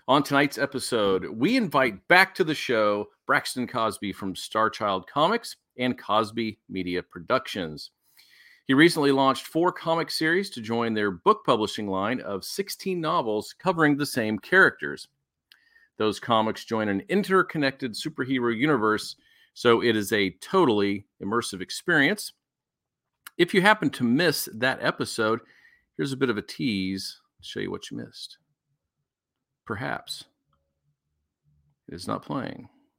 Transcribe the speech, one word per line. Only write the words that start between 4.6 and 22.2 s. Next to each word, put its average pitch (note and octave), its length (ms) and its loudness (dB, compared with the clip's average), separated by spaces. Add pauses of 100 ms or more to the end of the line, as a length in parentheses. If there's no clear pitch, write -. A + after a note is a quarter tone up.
Comics F#3+ 480 -2 (220)
and B2 200 -2
Cosby A2 600 -2 (100)
Media F2+ 340 -4
Productions. F2 880 -6 (760)
He C3+ 80 2
recently D3+ 360 6
launched C3+ 380 2
four F3 240 0
comic E3 380 -2
series F3 400 0
to A#2+ 100 -12
join A#2 340 -2
their G#2 160 2
book F#2+ 340 0
publishing G#2+ 440 0
line G2+ 320 -2
of G2+ 240 -8
sixteen F#3+ 560 -6
novels C#3 580 -2
covering E3 380 2
the C#3+ 100 -2
same G#2+ 320 -2
characters. D3+ 680 2 (920)
Those G#2+ 220 0
comics A2 440 0
join A2 240 -2
an G2 200 0
interconnected E3+ 880 0
superhero B2+ 600 -2
universe, A2 600 0 (380)
so A#2 280 4
it A#2 140 4
is G#2 180 -2
a G2+ 160 2 (100)
totally G#2 640 2 (180)
immersive G2+ 380 -4
experience. D#3+ 720 0 (1040)